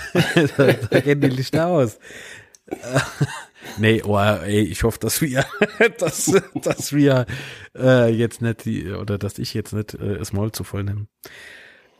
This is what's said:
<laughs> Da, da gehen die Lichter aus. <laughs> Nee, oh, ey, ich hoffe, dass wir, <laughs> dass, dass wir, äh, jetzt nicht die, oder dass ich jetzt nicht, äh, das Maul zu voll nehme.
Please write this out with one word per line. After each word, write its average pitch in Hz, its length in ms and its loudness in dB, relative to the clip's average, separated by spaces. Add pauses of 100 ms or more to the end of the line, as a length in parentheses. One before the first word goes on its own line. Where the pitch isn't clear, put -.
<laughs> - 500 2
Da, 131 160 6
da 117 280 2
gehen 143 200 2
die 139 80 4
Lichter 135 400 0
aus. 143 300 2 (720)
<laughs> - 100 -8 (1000)
Nee, 110 260 4
oh, 101 140 0
ey, 104 440 2
ich 82 220 -2
hoffe, 113 160 0
dass - 200 -2
wir, 135 240 0 (260)
<laughs> 208 280 0
dass, 156 340 -2 (300)
dass - 300 -4
wir, 139 340 4 (500)
äh, 127 360 6
jetzt 113 300 0
nicht 117 220 -4
die, 98 260 -4
oder 101 280 -4
dass 98 200 -6
ich 120 160 -8
jetzt 110 200 -6
nicht, 107 200 -6
äh, 101 240 -6
das - 140 -8
Maul 104 180 -2
zu - 140 -10
voll 98 200 -6
nehme. 101 220 -6 (920)